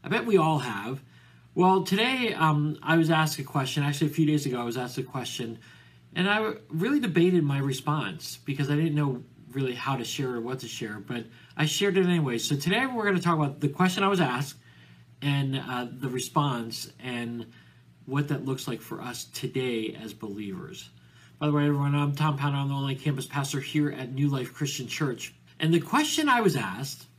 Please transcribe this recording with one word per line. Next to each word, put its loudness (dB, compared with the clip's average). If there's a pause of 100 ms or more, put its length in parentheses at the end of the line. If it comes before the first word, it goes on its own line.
I -10
bet 0
we 6
all 6
have. -6 (540)
Well, 6
today, 2
um, 2
I 4
was 6
asked 2
a -6
question. -2
Actually, 2
a -10
few 4
days 4
ago, -2
I -4
was -4
asked -6
a -4
question, -8 (580)
and 0
I 0 (160)
really 0
debated 4
my 2
response -2
because -2
I 2
didn't 2
know 0 (280)
really -2
how -4
to -6
share -4
or -4
what -6
to -12
share, -8
but -8 (320)
I 2
shared 2
it 4
anyway. 2
So 0
today 2
we're -2
gonna 2
talk 2
about -2
the 0
question 2
I 4
was 2
asked -2 (600)
and, 0
uh, -4
the -6
response -2
and -8 (580)
what -2
that -4
looks -4
like -6
for -10
us -10
today -4
as -12
believers. -10 (480)
By 0
the 4
way, 4
everyone, 2
I'm 2
Tom 2
Pound. 0
I'm 0
the -2
online -2
campus -2
pastor -4
here 0
at -8
New 2
Life -2
Christian -4
Church. -4 (260)
And 4
the 6
question 2
I 6
was 4
asked -6 (100)